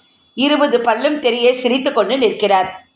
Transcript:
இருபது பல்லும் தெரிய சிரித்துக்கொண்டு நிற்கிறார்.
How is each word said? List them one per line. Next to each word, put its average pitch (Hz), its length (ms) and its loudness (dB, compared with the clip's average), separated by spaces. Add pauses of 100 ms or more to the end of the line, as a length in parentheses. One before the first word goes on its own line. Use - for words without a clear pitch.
(340)
இருபது 269 460 2
பல்லும் 247 380 -2
தெரிய 240 360 0
சிரித்துக்கொண்டு 254 640 -2
நிற்கிறார். 196 760 0